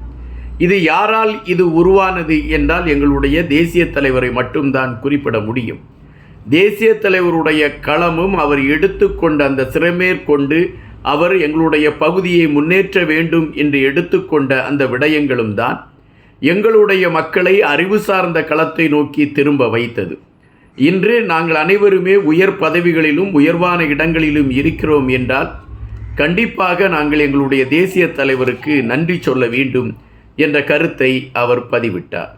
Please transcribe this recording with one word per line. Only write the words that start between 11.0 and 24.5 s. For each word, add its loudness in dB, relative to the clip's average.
அவர் 0
எங்களுடைய 0
பகுதியை 2
முன்னேற்ற 2
வேண்டும் 0
என்று 0
எடுத்துக்கொண்ட 0
அந்த 0
விடயங்களும் 0
தான் -4
எங்களுடைய 2
மக்களை 2
அறிவு 0
சார்ந்த -2
களத்தை 0
நோக்கி 0
திரும்ப 0
வைத்தது. -4
இன்று 2
நாங்கள் 0
அனைவருமே 2
உயர் 2
பதவிகளிலும் 0
உயர்வான 2
இடங்களிலும் 0